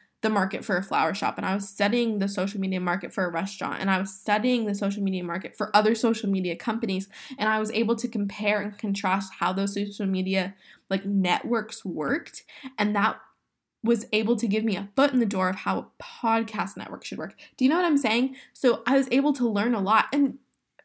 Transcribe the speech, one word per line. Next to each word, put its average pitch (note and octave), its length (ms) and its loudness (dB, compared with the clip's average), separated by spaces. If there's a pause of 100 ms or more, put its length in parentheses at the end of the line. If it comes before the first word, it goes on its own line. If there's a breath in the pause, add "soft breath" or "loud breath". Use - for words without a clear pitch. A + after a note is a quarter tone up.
(220 soft breath)
the A3 80 0
market F#3+ 360 0
for G3+ 100 0
a F#3 80 0
flower D#3+ 300 0
shop, - 240 -2
and F#3 80 -4
I F#3+ 100 0
was G3+ 120 -4
studying A3 520 0
the G3 80 0
social G3 320 -2
media F#3+ 220 -2
market F3+ 320 -2
for G3 100 -2
a F3 80 -2
restaurant, - 480 -4
and G3 100 0
I F#3+ 100 4
was G3 140 -4
studying A3 520 0
the G3+ 100 -2
social G3+ 260 -2
media F#3+ 220 -2
market F3 320 -6
for - 200 -2
other G#3+ 200 6
social A3+ 340 0
media F3+ 260 0
companies, G3 520 -4 (300 loud breath)
and G#3+ 100 0
I A3 120 2
was G#3+ 120 -2
able A3+ 260 2
to A#3 100 -4
compare G3+ 540 0
and G3+ 160 -6
contrast G3 640 -2
how F#3 140 0
those G3 200 0
social G3+ 320 -4
media, F#3+ 500 0 (340 loud breath)
like, G3 160 0
networks G3 800 0
worked, E3 580 -4 (340 loud breath)
and G#3 180 2
that G#3 240 0 (640)
was A3+ 300 2
able A3 240 2
to A#3+ 100 -2
give G#3+ 200 2
me G#3 100 0
a G3+ 180 -6
foot C#4+ 200 4
in B3 80 4
the A3+ 40 2
door F#3+ 220 0
of F#3+ 80 -2
how F#3+ 240 -2
a - 240 -12
podcast A3 720 -2
network - 300 -12
should G3 120 -8
work. F#3 200 -10 (180 loud breath)
Do - 80 0
you C4 60 6
know D#4+ 80 4
what F4+ 80 2
I'm D#4 120 4
saying? B3+ 380 2 (160 loud breath)
So - 340 2
I C4+ 120 4
was C4 120 4
able C#4 220 4
to B3+ 160 0
learn A3 260 2
a G#3+ 60 2
lot, G3+ 320 2
and C#4+ 260 2 (480)